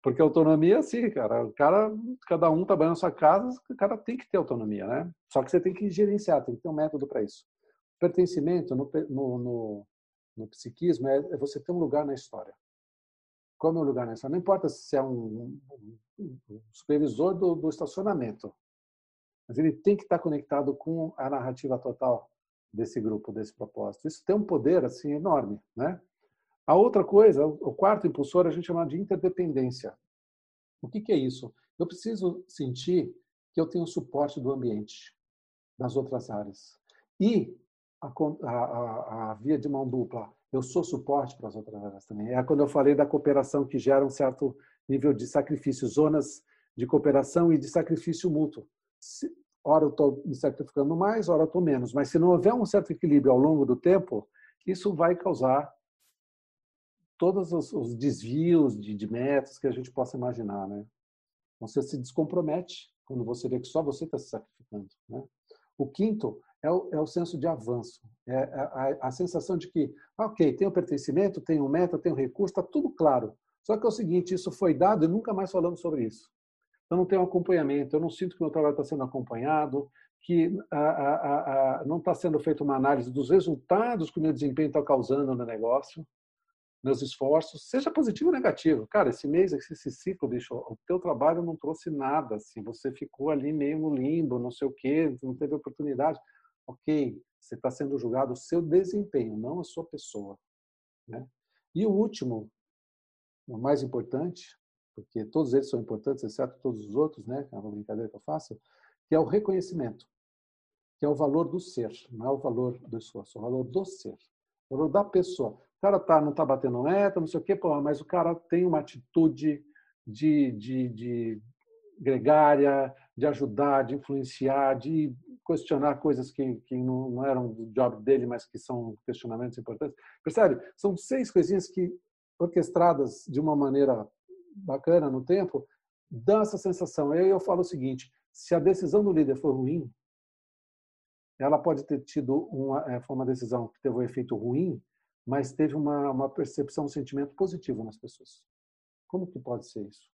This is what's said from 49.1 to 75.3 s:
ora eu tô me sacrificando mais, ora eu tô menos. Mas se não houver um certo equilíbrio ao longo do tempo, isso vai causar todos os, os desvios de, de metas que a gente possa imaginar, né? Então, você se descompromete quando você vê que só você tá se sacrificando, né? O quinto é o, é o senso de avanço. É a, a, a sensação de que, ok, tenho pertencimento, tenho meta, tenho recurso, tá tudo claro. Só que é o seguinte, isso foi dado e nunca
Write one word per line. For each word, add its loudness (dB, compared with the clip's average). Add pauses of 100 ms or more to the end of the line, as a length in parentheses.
ora 6
eu 0
tô 2
me -6
sacrificando -2
mais, 0
ora 4
eu 2
tô 0
menos. 0
Mas 0
se 2
não 6
houver 6
um 0
certo 0
equilíbrio 4
ao 8
longo 4
do 2
tempo, 2 (380)
isso -2
vai 2
causar 0 (1500)
todos 2
os, -2
os -4
desvios 2
de, -8
de -6
metas -2
que -2
a 2
gente -8
possa -6
imaginar, -6
né? -10 (680)
Então, -14
você -2
se -8
descompromete -4 (140)
quando -6
você -6
vê -2
que -10
só -2
você -6
tá -6
se -10
sacrificando, -14 (220)
né? -12 (540)
O -4
quinto -4 (240)
é 0
o, -2
é -2
o -2
senso -4
de -2
avanço. -6 (260)
É -6
a, -2
a, -4
a -2
sensação -4
de -6
que, -2 (240)
ok, 2
tenho 0
pertencimento, 0
tenho 0
meta, 0
tenho -2
recurso, -2
tá -2
tudo -2
claro. 2 (280)
Só 0
que -4
é 4
o 2
seguinte, 0
isso -4
foi 2
dado 4
e 2
nunca -2